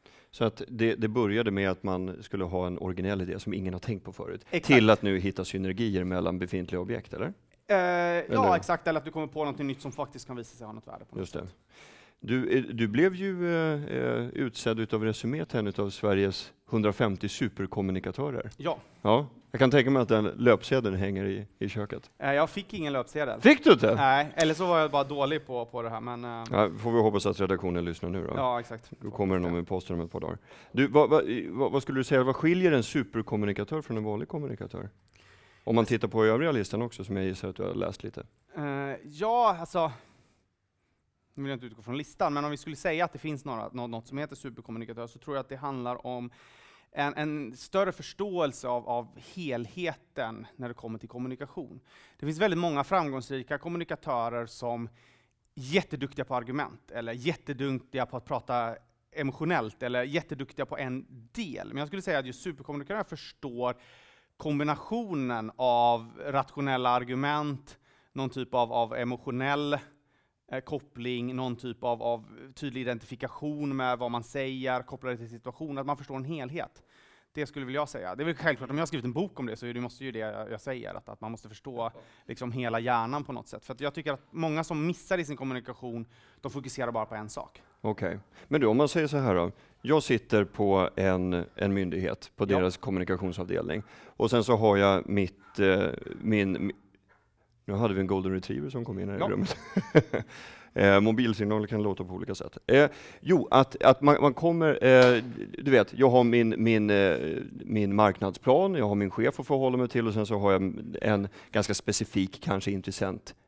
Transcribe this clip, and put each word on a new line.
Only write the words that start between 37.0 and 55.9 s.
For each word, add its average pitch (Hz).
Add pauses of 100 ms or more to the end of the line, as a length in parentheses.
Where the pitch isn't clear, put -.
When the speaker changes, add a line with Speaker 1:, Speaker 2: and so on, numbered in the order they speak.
Speaker 1:
som 98
jag 95
gissar 95
att 92
du 95
har 92
läst 95
lite. - (300)
Speaker 2:
Eh, 147 (400)
ja, 214
alltså, 165 (1400)
nu 139
vill 139
jag 135
inte 123
utgå 110
från 120
listan, 151
men 143
om 147
vi 147
skulle 151
säga 170
att 160
det -
finns 147
några, 113
nå-, 120
något 117
som 135
heter 143
superkommunikatör, 117
så 117
tror 143
jag 135
att 127
det 135
handlar 127
om 123 (600)
en, 143
en 151
större 196
förståelse 170
av, 120
av 120 (260)
helheten 123 (100)
när 123
det 120
kommer 113
till 117
kommunikation. 127 (360)
Det 143
finns 156
väldigt 185
många 156
framgångsrika 139
kommunikatörer 127
som 120
är 113 (640)
jätteduktiga 139